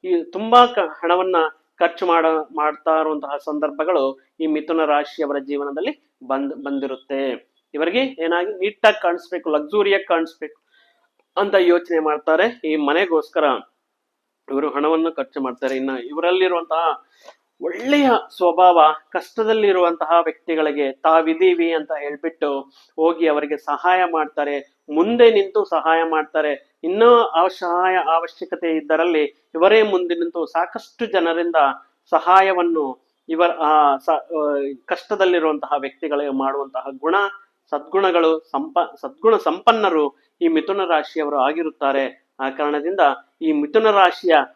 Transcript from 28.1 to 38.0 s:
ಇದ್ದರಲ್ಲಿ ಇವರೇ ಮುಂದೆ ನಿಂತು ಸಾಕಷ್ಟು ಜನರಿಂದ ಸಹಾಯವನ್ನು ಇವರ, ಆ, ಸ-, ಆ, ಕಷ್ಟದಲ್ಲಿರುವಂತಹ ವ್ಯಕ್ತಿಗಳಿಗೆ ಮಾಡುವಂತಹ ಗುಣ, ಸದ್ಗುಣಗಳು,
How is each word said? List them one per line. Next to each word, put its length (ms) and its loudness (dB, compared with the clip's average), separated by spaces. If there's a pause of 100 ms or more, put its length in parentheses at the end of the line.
ಇದ್ದರಲ್ಲಿ 800 -2
ಇವರೇ 260 4
ಮುಂದೆ 340 0
ನಿಂತು 300 -4
ಸಾಕಷ್ಟು 600 -6
ಜನರಿಂದ 500 0 (540)
ಸಹಾಯವನ್ನು 960 2 (240)
ಇವರ, 220 2
ಆ, 460 2
ಸ-, 120 -6
ಆ, 460 -2 (300)
ಕಷ್ಟದಲ್ಲಿರುವಂತಹ 920 -2
ವ್ಯಕ್ತಿಗಳಿಗೆ 520 -4
ಮಾಡುವಂತಹ 560 -6 (140)
ಗುಣ, 160 -6 (540)
ಸದ್ಗುಣಗಳು, 720 0